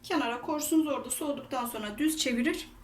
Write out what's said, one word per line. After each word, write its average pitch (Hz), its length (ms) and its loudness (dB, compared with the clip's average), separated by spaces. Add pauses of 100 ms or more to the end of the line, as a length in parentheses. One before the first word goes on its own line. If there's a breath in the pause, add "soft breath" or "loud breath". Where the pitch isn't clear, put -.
Kenara 240 380 0
korsunuz, 311 460 2
orada 262 240 -2
soğuduktan 277 560 -2
sonra 214 320 -6
düz 311 180 4
çevirir 247 520 0 (160)